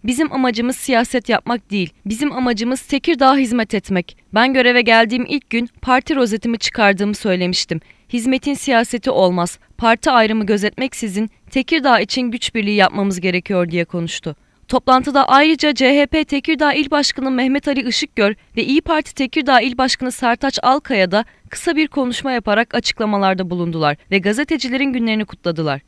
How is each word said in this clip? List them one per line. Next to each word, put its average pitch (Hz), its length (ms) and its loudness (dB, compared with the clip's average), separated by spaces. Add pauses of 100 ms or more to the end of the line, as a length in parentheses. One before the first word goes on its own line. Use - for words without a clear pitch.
"Bizim 262 280 -2
amacımız 247 440 0
siyaset 247 520 0
yapmak 226 420 -2
değil, 190 200 -2 (160)
bizim 254 260 -4
amacımız 247 500 -2
Tekirdağ'a 277 540 2
hizmet 240 380 0
etmek. 185 420 -4 (180)
Ben 254 200 4
göreve 247 260 4
geldiğim 233 480 2
ilk - 220 -6
gün 240 180 -2 (140)
parti 262 340 0
rozetimi 233 420 0
çıkardığımı 202 560 0
söylemiştim. 180 680 -2 (320)
Hizmetin 262 420 -2
siyaseti 240 560 0
olmaz, 180 480 0 (200)
parti 233 320 2
ayrımı 220 360 -2
gözetmeksizin 208 840 -4 (200)
Tekirdağ 262 500 2
için 233 220 -4
güç 240 320 -6
birliği 208 220 0
yapmamız 196 440 0
gerekiyor." 180 500 -2
diye 170 140 -2
konuştu. 165 520 -8 (320)
Toplantıda 262 600 2
ayrıca 294 460 4
C 269 260 4
H 285 60 4
P 311 180 0
Tekirdağ 285 480 0
İl 277 180 -2
Başkanı 277 400 0
Mehmet 262 380 0
Ali 262 200 -2
Işıkgör 220 460 0 (220)
ve 226 80 -2
İYİ 285 160 2
Parti 311 340 -4
Tekirdağ 262 460 2
İl 247 180 -4
Başkanı 254 340 -2
Sertaç 247 500 -2
Alkaya 247 480 0
da 208 140 0 (260)
kısa - 260 -4
bir 311 120 0
konuşma 262 440 -4
yaparak 220 420 0
açıklamalarda 196 760 -2
bulundular 165 460 -2 (140)
ve 196 80 2
gazetecilerin 254 720 -2
günlerini 226 320 -2
kutladılar. 156 640 -4